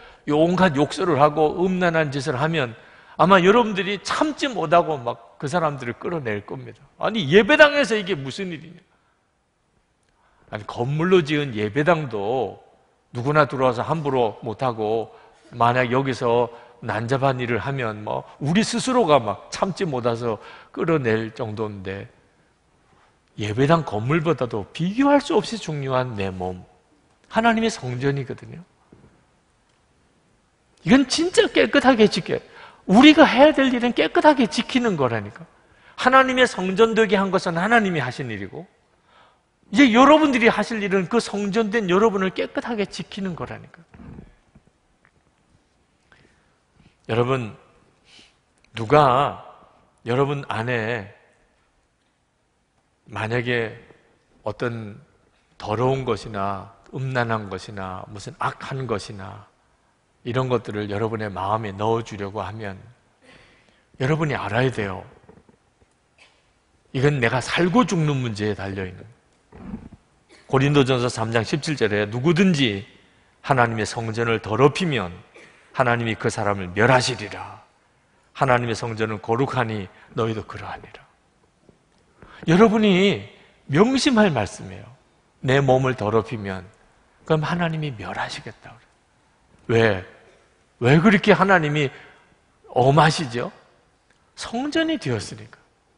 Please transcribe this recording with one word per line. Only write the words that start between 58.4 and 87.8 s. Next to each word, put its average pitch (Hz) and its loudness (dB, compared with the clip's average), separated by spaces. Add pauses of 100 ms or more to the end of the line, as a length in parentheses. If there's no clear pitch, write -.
것이나 101 -10 (760)
이런 127 -2
것들을 104 -8
여러분의 107 -6
마음에 98 -4
넣어주려고 104 -4
하면 98 -12 (1200)
여러분이 147 -2
알아야 117 -2
돼요. 98 -6 (1900)
이건 143 0
내가 117 2
살고 170 2
죽는 156 0
문제에 107 -2
달려있는. 98 -10 (1400)
고린도전서 135 4
삼 113 -4
장 113 2
십칠 151 -4
절에 104 0
"누구든지 139 0 (560)
하나님의 117 2
성전을 113 -4
더럽히면 123 0 (580)
하나님이 120 0
그 120 -4
사람을 101 -4
멸하시리라. 120 0 (680)
하나님의 120 0
성전은 110 -6
거룩하니 113 -4 (220)
너희도 113 -4
그러하니라." - -16 (1400)
여러분이 190 4 (380)
명심할 220 4
말씀이에요. 95 -6 (540)
내 139 2
몸을 131 2
더럽히면 104 -2 (580)
그럼 160 0
하나님이 160 -4